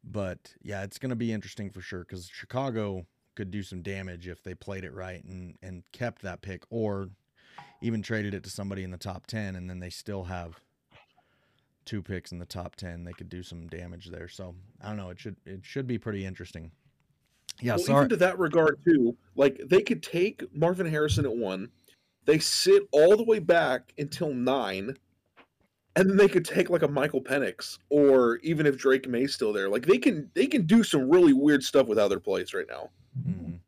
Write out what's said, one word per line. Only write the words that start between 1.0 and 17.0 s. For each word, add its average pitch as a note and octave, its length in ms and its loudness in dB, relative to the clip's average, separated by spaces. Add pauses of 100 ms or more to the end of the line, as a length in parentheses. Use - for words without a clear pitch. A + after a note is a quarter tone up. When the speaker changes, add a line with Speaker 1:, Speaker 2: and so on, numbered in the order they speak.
Speaker 1:
be A2+ 160 -4
interesting G2+ 380 -10
for F#2 120 -16
sure, F2+ 220 -12
'cause F2 280 -14
Chicago A2 760 -6 (300)
could G2+ 160 -10
do G2+ 120 -8
some F#2 180 -12
damage F#2 460 -10
if F2 160 -16
they F#2 100 -12
played G2 300 -12
it D#2+ 100 -14
right F#2 300 -12
and, F2+ 400 -16
and F#2 280 -14
kept - 320 -10
that F2+ 180 -12
pick, F#2 280 -14
or G2+ 400 -4 (720)
even A2+ 200 -4
traded G#2 320 -6
it G2 100 -10
to G#2 60 -18
somebody G2 340 -10
in F#2 80 -12
the F2+ 60 -14
top F#2 300 -12
ten, G2+ 300 -8
and F2+ 120 -12
then F2+ 100 -12
they F2+ 100 -12
still G2 360 -12
have F2 340 -12 (1200)
two G#2 180 -8
picks F2+ 300 -10
in F2 80 -14
the F2 60 -14
top F2 320 -12
ten. E2+ 260 -12
They F2 80 -14
could F2 180 -18
do F2+ 140 -14
some E2+ 240 -16
damage F2 420 -16
there. F2 200 -14
So, F#2 260 -16 (260)
I G2+ 60 -14
don't G#2+ 100 -10
know. F#2+ 120 -12
It F2 100 -16
should, G2+ 160 -14 (100)
it F#2+ 200 -16
should C#3 200 -10
be B2 120 -6
pretty G2+ 280 -8
interesting. E2+ 460 -14 (880)